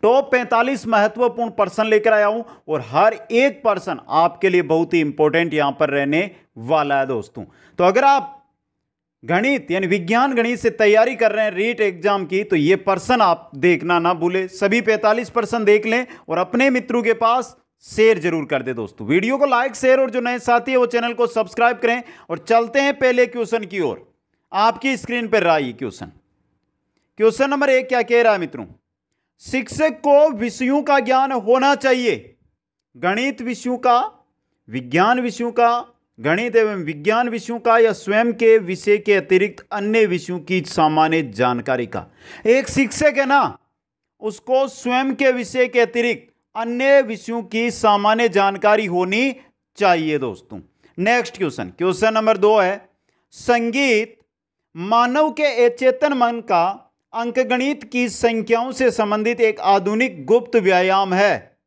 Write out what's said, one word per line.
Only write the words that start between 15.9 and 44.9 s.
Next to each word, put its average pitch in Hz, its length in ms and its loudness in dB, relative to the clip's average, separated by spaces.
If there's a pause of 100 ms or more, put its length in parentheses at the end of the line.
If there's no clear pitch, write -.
और 160 80 -2
अपने 240 320 0
मित्रों 247 340 -2
के 220 100 2
पास 233 440 -2 (260)
शेयर 220 360 2
जरूर 160 260 -2
कर 131 160 -2
दे 127 120 -6
दोस्तों। 110 340 -10
वीडियो 196 300 0
को 285 80 2
लाइक, 254 300 0
शेयर 262 240 2
और 262 100 0
जो 247 120 -4
नए 240 180 -4
साथी 240 320 0
है 262 60 2
वो 247 80 2
चैनल 240 280 -2
को 233 140 0
सब्सक्राइब 233 500 -2
करें। 240 260 -2 (260)
और 165 80 -8
चलते 233 440 0
हैं 277 180 -2
पहले 247 280 2
क्वेश्चन 226 380 -6
की 185 140 -10
ओर। 131 340 -6 (400)
आपकी 233 440 0
स्क्रीन 233 300 -6
पर 202 160 2
रहा 165 140 4
ये 131 160 -4
क्वेश्चन। 107 320 -10 (1120)
क्वेश्चन 226 320 2
नंबर 277 200 0
एक 254 180 2
क्या 247 140 0
कह 240 200 2
रहा 226 120 4
है 196 60 0
मित्रों? 135 260 -10 (720)
शिक्षक 269 520 -2
को 294 380 4
विषयों 254 540 -2
का 277 160 2
ज्ञान 262 320 0
होना 262 440 2
चाहिए। 247 640 -2 (600)
गणित 214 440 -4
विषयों 247 360 -6
का, 247 480 0 (440)
विज्ञान 143 500 0
विषयों 240 320 -6
का, 233 340 2 (340)
गणित 190 360 -2
एवं 214 280 0
विज्ञान 196 460 -2
विषयों 233 300 -8
का 233 180 2
या 226 160 4
स्वयं 214 400 0
के 226 240 4
विषय 190 400 0
के 208 160 0
अतिरिक्त 190 580 0
अन्य 214 340 0
विषयों 180 340 -4
की 180 220 -4
सामान्य 156 600 0
जानकारी 123 640 -2
का। 92 180 -10 (400)
एक 262 240 2
शिक्षक 277 480 0
है 277 80 0
ना, 262 320 0 (600)
उसको 254 480 -2
स्वयं 254 480 -4